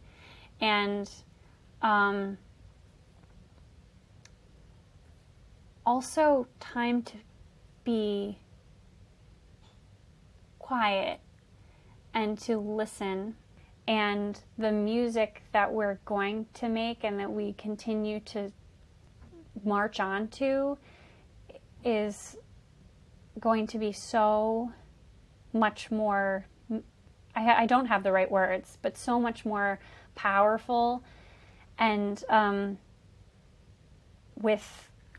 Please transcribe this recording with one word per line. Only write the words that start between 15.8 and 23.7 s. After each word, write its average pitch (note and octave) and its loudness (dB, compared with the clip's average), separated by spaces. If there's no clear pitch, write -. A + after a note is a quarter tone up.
going G#3 -2
to A#3+ -4
make A3+ -4
and G3+ -2
that G3+ -6
we G#3 -4
continue G#3+ -4
to G#3 -8
march G#3 0
on G3 -2
to C4+ -2
is G#3+ -2
going A3 2
to A3 -8